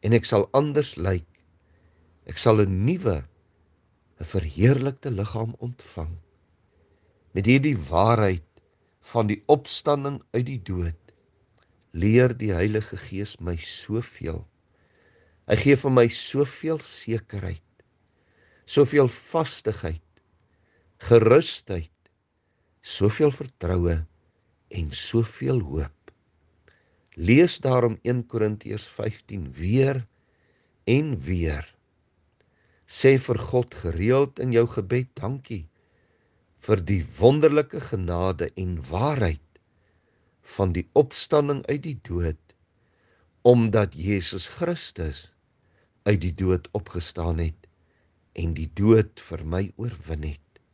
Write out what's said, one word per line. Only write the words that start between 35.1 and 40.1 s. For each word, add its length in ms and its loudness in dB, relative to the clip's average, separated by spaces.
dankie 500 -10
vir 160 2
die 220 -2
wonderlike 640 4
genade 720 -4
en 240 -6
waarheid 540 -2